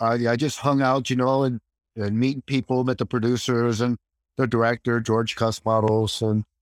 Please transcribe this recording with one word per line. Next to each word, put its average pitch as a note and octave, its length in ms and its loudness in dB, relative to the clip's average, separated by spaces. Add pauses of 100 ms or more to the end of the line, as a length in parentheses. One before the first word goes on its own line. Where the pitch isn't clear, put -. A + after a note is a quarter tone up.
I, A#2 280 0
I A#2 80 2
just C#3 220 -2
hung C#3 240 0
out, C3 260 0
you C3 80 -2
know, C3+ 280 2
and, B2 160 -4 (360)
and G#2 220 -2
meeting C3 240 -2
people, B2+ 420 -2
met B2+ 140 -2
the A2+ 80 -2
producers A#2+ 760 0
and A#2+ 160 0 (400)
the C3 100 0
director, A#2 540 0
George A2+ 340 0
Cosmatos. A2 880 0
And, G#2+ 240 0 (180)